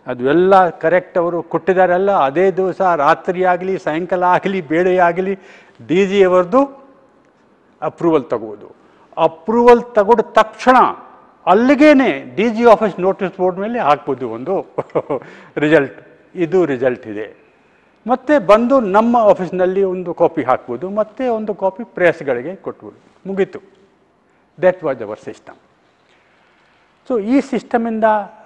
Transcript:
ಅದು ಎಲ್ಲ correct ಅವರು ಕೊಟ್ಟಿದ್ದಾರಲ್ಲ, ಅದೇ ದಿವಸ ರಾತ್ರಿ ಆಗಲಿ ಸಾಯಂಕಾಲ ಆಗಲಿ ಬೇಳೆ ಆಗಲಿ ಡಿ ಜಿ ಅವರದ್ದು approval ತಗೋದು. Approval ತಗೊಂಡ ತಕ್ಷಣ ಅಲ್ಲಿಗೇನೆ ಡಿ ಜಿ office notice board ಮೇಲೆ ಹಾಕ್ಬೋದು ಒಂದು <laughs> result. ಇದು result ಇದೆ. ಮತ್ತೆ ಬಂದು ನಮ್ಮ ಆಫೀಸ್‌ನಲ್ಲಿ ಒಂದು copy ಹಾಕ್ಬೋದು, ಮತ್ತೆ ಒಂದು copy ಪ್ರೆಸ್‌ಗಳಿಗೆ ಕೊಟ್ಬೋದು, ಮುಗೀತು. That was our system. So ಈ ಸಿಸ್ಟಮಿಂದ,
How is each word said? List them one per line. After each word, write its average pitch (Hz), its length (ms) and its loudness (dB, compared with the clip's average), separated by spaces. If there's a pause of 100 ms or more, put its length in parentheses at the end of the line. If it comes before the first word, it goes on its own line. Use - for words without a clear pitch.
ಅದು 127 220 -4
ಎಲ್ಲ 185 400 4
correct 165 500 -2
ಅವರು 170 240 -2
ಕೊಟ್ಟಿದ್ದಾರಲ್ಲ, 180 680 0
ಅದೇ 175 400 0
ದಿವಸ 180 300 -4
ರಾತ್ರಿ 170 640 0
ಆಗಲಿ 180 340 -2
ಸಾಯಂಕಾಲ 175 440 -4
ಆಗಲಿ 180 380 0
ಬೇಳೆ 175 360 0
ಆಗಲಿ 185 420 -2 (480)
ಡಿ 180 200 0
ಜಿ 196 180 2
ಅವರದ್ದು 185 580 0 (1000)
approval 156 480 -2
ತಗೋದು. 107 520 -10 (360)
Approval 226 760 2
ತಗೊಂಡ 214 260 2
ತಕ್ಷಣ - 560 0 (720)
ಅಲ್ಲಿಗೇನೆ 233 920 2
ಡಿ 220 140 0
ಜಿ 226 140 -2
office 214 360 4
notice 185 380 -2
board 180 200 -2
ಮೇಲೆ 226 200 -8
ಹಾಕ್ಬೋದು 139 520 -2
ಒಂದು 135 360 -6 (440)
<laughs> - 460 -12
result. 147 380 2 (400)
ಇದು 175 300 0
result 131 420 -2
ಇದೆ. 104 360 -12 (640)
ಮತ್ತೆ 262 320 0
ಬಂದು 233 420 2
ನಮ್ಮ 226 360 2
ಆಫೀಸ್‌ನಲ್ಲಿ 185 640 0
ಒಂದು 185 320 -4
copy 160 280 0
ಹಾಕ್ಬೋದು, 127 480 -4
ಮತ್ತೆ 214 380 -6
ಒಂದು 220 260 -4
copy 190 300 -6
ಪ್ರೆಸ್‌ಗಳಿಗೆ 151 720 -2
ಕೊಟ್ಬೋದು, 110 400 -16 (300)
ಮುಗೀತು. 190 320 -6 (1000)
That 180 200 0
was 143 180 -6
our 107 200 -12
system. - 380 -20 (1500)
So 240 140 -2
ಈ 247 180 0
ಸಿಸ್ಟಮಿಂದ, 226 640 -4 (420)